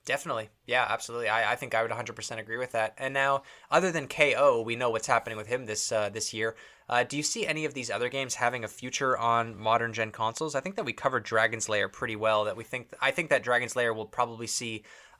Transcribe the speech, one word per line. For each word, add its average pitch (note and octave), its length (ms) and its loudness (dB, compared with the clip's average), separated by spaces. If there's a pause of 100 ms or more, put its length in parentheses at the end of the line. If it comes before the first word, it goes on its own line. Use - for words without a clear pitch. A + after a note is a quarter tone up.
Definitely. B2+ 440 -2 (180)
Yeah, B2 220 4
absolutely. A#2 400 -2
I, A2 240 4
I - 20 2
think B2 200 -4
I A2+ 80 4
would A2+ 100 0
a - 20 -2
hundred A#2 220 -6
percent A2+ 240 -8
agree A2 180 -6
with B2+ 140 -4
that. A2 260 0
And C3+ 160 -4
now, C#3 280 2 (280)
other E3+ 220 4
than D3 160 -2
K C#3+ 280 2
O, B2+ 260 6
we A#2 120 -2
know B2 160 0
what's A2+ 160 0
happening A2+ 300 2
with G#2+ 100 -8
him B2 200 -2
this, G#2+ 260 -2
uh, G#2+ 160 2
this G#2+ 260 -6
year. A2 220 0 (340)
Uh, B2 140 4
do C#3 140 -6
you D3 40 -2
see G#3+ 240 -2
any D#3 200 -2
of C#3 80 -6
these B2 160 -8
other A2+ 180 -2
games C3 260 -4
having B2 300 0
a G#2 40 -8
future B2+ 480 -2
on A#2 400 2
modern A2+ 360 2
gen A2 180 -2
consoles? A#2 440 -4
I C#3 60 0
think F#3+ 160 -8
that E3 100 -4
we A#2 80 -2
covered C3 280 0
Dragon's A2 460 0
Lair G#2 200 2
pretty A2+ 280 -6
well, G#2+ 300 4
that G2+ 100 -2
we A2+ 80 -10
think, B2 240 -8 (120)
I C3+ 100 4
think E3 200 -2
that B2+ 120 4
Dragon's A#2+ 340 0
Lair A#2+ 160 4
will A2 140 -4
probably A#2 400 -2
see A2 380 -4 (360)